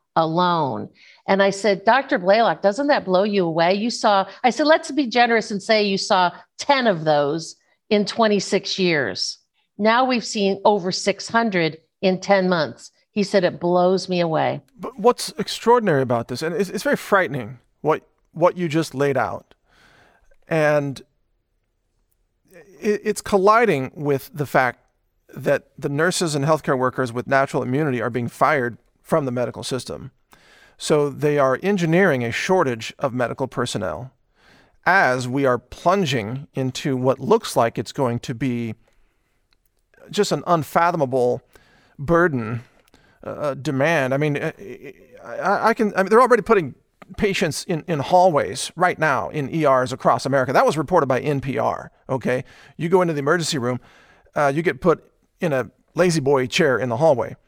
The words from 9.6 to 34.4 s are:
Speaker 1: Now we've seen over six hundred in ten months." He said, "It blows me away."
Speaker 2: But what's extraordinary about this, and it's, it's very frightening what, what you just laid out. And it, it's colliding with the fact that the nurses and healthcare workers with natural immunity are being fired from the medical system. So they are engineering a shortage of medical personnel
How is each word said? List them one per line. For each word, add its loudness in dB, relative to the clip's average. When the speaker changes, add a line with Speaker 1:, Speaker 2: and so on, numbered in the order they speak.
Speaker 1:
Now 2
we've -2
seen -2
over 0
six -4
hundred 0
in 0
ten 2
months." -2
He -2
said, 2
"It -2
blows 0
me -2
away." -2
Speaker 2:
But -14
what's 0
extraordinary 2
about -2
this, -8
and -4
it's, -2
it's -8
very 2
frightening -2
what, 0
what 2
you -4
just -2
laid 0
out. -6
And 0
it, -6
it's -4
colliding 2
with -4
the -6
fact 0
that -2
the -8
nurses -2
and -2
healthcare 0
workers -2
with -8
natural 0
immunity -2
are -4
being -4
fired 0
from -2
the -4
medical -4
system. -8
So 0
they -2
are 2
engineering 2
a -4
shortage -2
of -4
medical -4
personnel -6